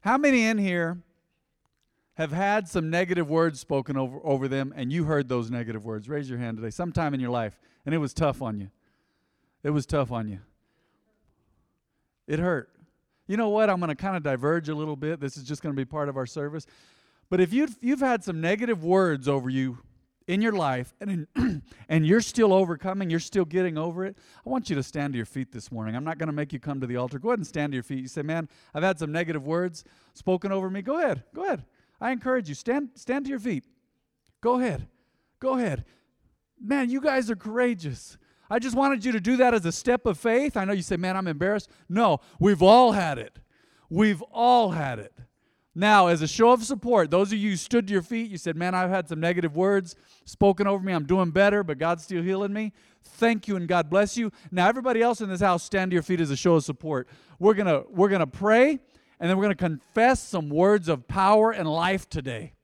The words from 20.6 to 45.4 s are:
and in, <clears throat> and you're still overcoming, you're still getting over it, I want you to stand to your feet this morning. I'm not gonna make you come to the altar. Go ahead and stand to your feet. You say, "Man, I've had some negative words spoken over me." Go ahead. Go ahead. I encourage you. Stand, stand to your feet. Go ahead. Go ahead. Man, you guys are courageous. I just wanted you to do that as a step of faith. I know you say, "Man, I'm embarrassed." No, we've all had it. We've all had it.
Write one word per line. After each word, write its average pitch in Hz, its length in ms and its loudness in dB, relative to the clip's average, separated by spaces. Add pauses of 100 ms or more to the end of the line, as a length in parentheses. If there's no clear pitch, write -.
and 190 360 -6
in, 214 260 -2 (140)
<clears throat> - 140 -20
and 160 160 2
you're 202 140 6
still 220 320 2
overcoming, 185 580 0
you're 165 120 -2
still 185 240 -2
getting 170 320 -2
over 170 260 -6
it, 196 140 -10 (280)
I 233 40 -12
want 254 200 -6
you 170 60 -2
to 135 80 -2
stand 143 300 -6
to 123 40 -4
your 113 80 -4
feet - 280 -10
this 113 180 -14
morning. 110 240 -8
I'm 127 80 -8
not 160 140 -8
gonna 156 160 -6
make 147 180 -6
you 139 80 -10
come 139 220 -8
to 127 60 -6
the 123 100 -4
altar. 127 220 -6
Go 220 100 -4
ahead 240 100 0
and 170 80 -8
stand 147 240 -4
to 135 40 -6
your 123 80 -4
feet. 135 160 -8
You 131 100 -12
say, 156 120 -10
"Man, 160 280 -6 (240)
I've 151 100 -4
had 185 160 0
some 151 140 -6
negative 160 320 -4
words 165 400 -4 (280)
spoken 185 380 -2
over 190 180 -2
me." 196 120 -6
Go 269 180 -4
ahead. 196 240 0 (100)
Go 330 120 -8
ahead. 233 180 -4 (380)
I 233 100 -2
encourage 254 380 -2
you. 143 60 -8
Stand, 262 400 -4
stand 269 300 -6
to 269 40 -8
your 269 100 -6
feet. 202 240 -4 (760)
Go 247 180 2
ahead. 220 300 -4 (500)
Go 262 180 -2
ahead. 196 280 -2 (760)
Man, 247 300 -2
you 262 100 -2
guys 262 320 0
are 214 60 -2
courageous. 214 800 -4 (320)
I 226 100 0
just 240 160 -4
wanted 269 300 0
you 254 80 0
to 214 80 -2
do 240 160 2
that 247 160 6
as 190 120 0
a 165 60 0
step 247 340 0
of 196 120 0
faith. 240 400 0
I 190 80 -2
know 202 80 -2
you 190 80 -2
say, 170 160 -4
"Man, 185 180 -2
I'm 190 120 -4
embarrassed." 180 420 -2 (180)
No, 180 320 2 (180)
we've 185 240 4
all 226 300 10
had 170 260 0
it. - 220 -12 (500)
We've 196 340 2
all 233 480 4
had 139 280 -4
it. 101 140 -16 (600)